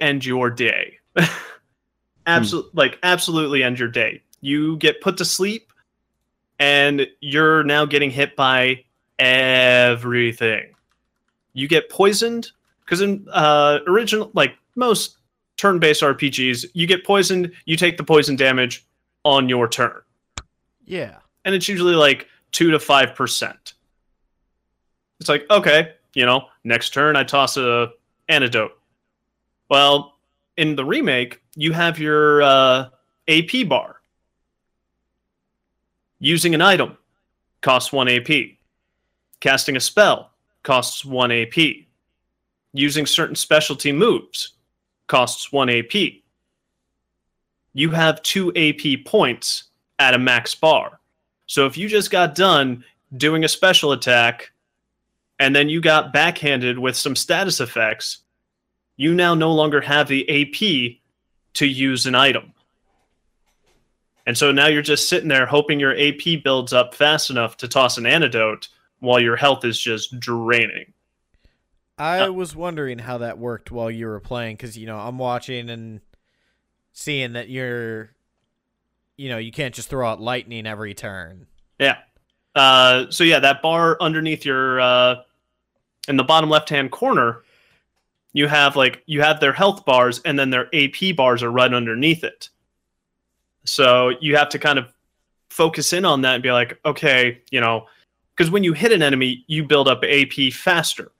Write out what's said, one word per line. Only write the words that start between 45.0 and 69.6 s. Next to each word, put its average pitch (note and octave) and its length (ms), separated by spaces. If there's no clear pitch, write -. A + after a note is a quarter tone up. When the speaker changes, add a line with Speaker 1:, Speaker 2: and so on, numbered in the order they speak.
Speaker 1:
costs - 440
one C3+ 180
A A#2+ 140
P. - 400
You D3 180
have D#3+ 300
two F#3 340
A D#3 180
P C#3 240
points - 680
at C3 140
a B2 60
max B2 340
bar. - 460
So C#3 180
if C3+ 120
you G3+ 120
just G#3 220
got F3 240
done C#3 500
doing D#3 260
a D3+ 60
special F3+ 420
attack, A#2+ 600
and C3+ 160
then C#3+ 120
you D#3+ 140
got D#3 320
backhanded C#3+ 640
with B2+ 160
some C3+ 200
status F3+ 440
effects, A2+ 600
you D3+ 180
now F3 200
no D#3+ 180
longer D3+ 300
have D3 260
the C3+ 220
A D3 160
P C#3 560
to D3 100
use C3 400
an B2+ 100
item. C3 380
And A#2+ 100
so C#3+ 140
now C#3 160
you're D3+ 140
just D3 280
sitting F3 180
there C3 200
hoping D3 320
your C3+ 160
A D3 180
P D#3+ 240
builds C3 340
up B2 240
fast D3+ 340
enough A#2 280
to B2+ 100
toss B2+ 300
an A#2 80
antidote A#2+ 640
while B2 200
your A#2 160
health C3+ 300